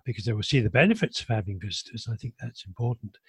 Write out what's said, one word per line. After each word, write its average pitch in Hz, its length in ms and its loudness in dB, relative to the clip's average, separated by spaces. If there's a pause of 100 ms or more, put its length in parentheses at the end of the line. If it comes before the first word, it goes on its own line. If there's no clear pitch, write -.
because 110 200 -6
they 117 80 0
will 107 100 -2
see 139 180 2
the 107 100 2
benefits 190 500 4
of - 80 -8
having 101 320 -2
visitors. 104 500 -8
I 113 60 -4
think 120 220 -10
that's - 280 -12
important. 117 500 -4 (120)